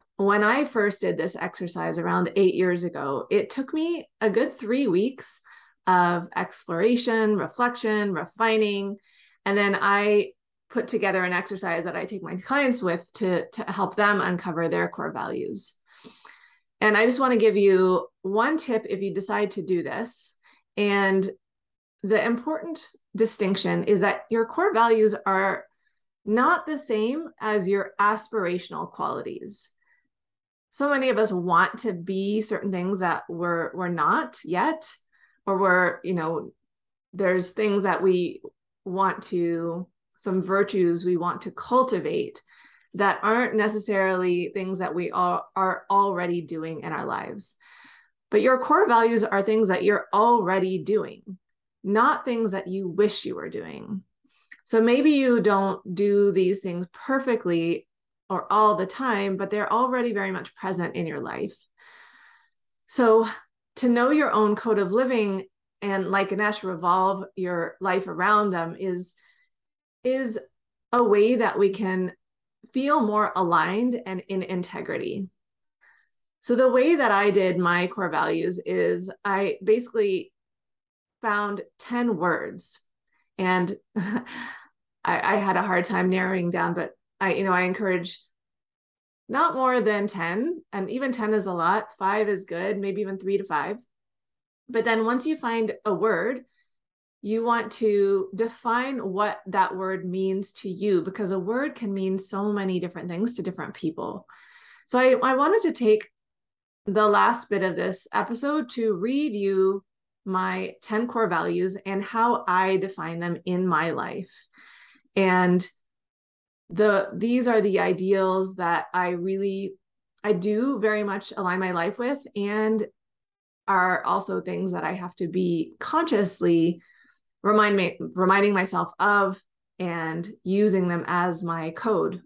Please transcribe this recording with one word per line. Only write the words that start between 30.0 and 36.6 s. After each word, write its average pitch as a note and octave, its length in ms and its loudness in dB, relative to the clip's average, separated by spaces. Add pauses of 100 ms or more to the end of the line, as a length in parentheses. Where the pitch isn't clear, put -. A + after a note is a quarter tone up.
So C#4+ 180 -2
many C4 200 2
of G#3+ 80 2
us G#3+ 140 2
want F3+ 480 2
to A3 120 -4
be G3 500 -4
certain G#3 300 -4
things F#3 280 -2
that F3 280 -2
we're, E3+ 480 -4
we're F3+ 140 -4
not F3 560 0
yet, A#3+ 440 -2 (560)
or G3 140 0
we're, F3+ 460 4
you F#3 80 -2
know, E3 400 -4 (580)